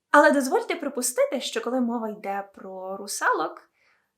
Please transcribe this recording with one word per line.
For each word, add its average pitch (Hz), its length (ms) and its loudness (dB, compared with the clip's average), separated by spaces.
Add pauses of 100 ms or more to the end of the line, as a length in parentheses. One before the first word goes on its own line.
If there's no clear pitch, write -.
(100)
Але 294 200 8
дозвольте 302 460 0
припустити, 285 640 -2
що - 200 -6
коли 247 200 -2
мова 233 280 -2
йде 196 460 -8
про 190 420 -12
русалок, 330 760 -2 (480)